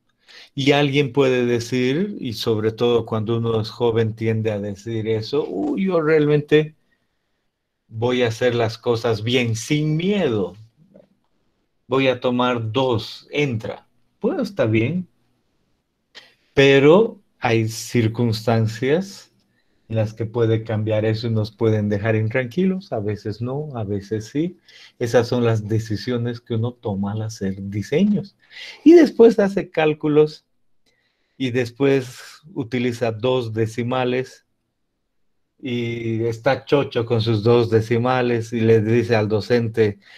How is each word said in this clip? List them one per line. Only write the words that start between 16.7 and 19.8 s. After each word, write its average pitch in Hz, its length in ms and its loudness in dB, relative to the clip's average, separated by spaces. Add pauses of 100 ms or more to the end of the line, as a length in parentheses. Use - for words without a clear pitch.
hay 117 280 2
circunstancias 113 1600 -2 (580)